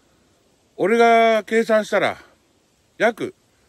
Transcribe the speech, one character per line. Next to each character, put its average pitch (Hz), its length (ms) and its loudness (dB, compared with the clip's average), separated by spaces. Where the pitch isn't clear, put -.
俺 202 180 0
が 226 480 2
計 226 200 -2
算 214 200 0
し - 60 -16
た 202 100 -2
ら、 113 160 -2
約 196 380 -4